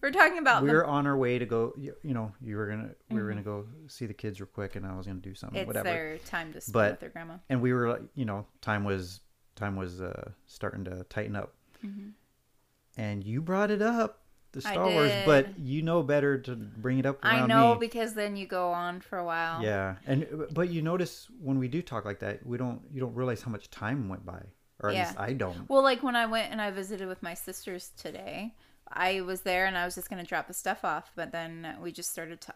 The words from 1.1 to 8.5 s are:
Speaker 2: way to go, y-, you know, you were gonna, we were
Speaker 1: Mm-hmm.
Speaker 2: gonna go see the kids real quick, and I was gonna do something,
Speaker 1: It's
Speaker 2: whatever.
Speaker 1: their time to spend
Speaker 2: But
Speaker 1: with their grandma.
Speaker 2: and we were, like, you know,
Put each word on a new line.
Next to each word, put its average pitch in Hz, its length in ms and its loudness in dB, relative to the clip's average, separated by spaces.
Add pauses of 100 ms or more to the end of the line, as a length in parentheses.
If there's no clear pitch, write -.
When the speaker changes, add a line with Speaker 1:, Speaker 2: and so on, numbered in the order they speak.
Speaker 2:
way 123 240 4
to 120 60 0
go, 113 320 0
y-, 139 140 -8 (120)
you 143 100 -2
know, 110 280 -2
you 107 160 -6
were 107 100 -2
gonna, 107 220 -6 (200)
we 110 120 0
were 107 80 -2
Speaker 1:
Mm-hmm. - 0 -
Speaker 2:
gonna 104 120 -4 (220)
go 110 40 -12 (200)
see - 180 -8
the 104 80 -8
kids 101 280 -8
real 95 120 -10
quick, 98 220 -6
and 95 100 -6
I 95 120 -6
was 92 100 -8
gonna 95 120 -8
do 95 140 -12
something, - 280 -8
Speaker 1:
It's - 60 -4
Speaker 2:
whatever. - 200 -2
Speaker 1:
their 160 320 -4
time 165 320 -8
to - 80 -14
spend - 140 -8
Speaker 2:
But 107 180 6
Speaker 1:
with - 80 -8
their - 100 -12
grandma. 165 260 -12 (140)
Speaker 2:
and 127 120 2
we 123 100 4
were, 120 180 4
like, 117 120 0 (140)
you 135 100 -2
know, 101 200 -4 (140)